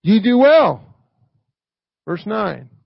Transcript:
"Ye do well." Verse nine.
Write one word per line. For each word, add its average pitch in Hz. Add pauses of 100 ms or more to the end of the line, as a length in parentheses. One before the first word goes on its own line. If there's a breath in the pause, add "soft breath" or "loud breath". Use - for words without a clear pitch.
"Ye 208
do 240
well." 269 (1200)
Verse 165
nine. 185 (160)